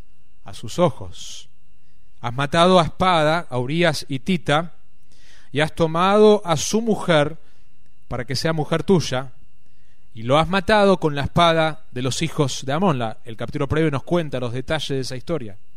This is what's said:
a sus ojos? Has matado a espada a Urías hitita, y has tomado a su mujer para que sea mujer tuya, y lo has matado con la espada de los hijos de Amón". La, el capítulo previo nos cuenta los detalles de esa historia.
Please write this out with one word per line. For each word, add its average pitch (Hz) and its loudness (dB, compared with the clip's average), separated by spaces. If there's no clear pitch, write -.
a 101 -8
sus - -6
ojos? - -2
Has 117 -4
matado 170 6
a 160 6
espada 165 2
a 123 -2
Urías 151 0
hitita, 151 0
y 139 0
has 156 0
tomado 196 4
a 165 2
su 202 0
mujer 165 2
para 123 -4
que 123 -4
sea 160 0
mujer 160 -2
tuya, 135 2
y 113 -8
lo 127 4
has 160 4
matado 196 4
con 151 0
la 143 0
espada 160 2
de 127 -4
los 127 -2
hijos 147 0
de 135 -2
Amón". 160 2
La, 113 -4
el 113 -8
capítulo 139 -2
previo 151 2
nos 139 -2
cuenta 151 -2
los 120 -4
detalles 135 -2
de 135 -2
esa 131 -6
historia. 123 -6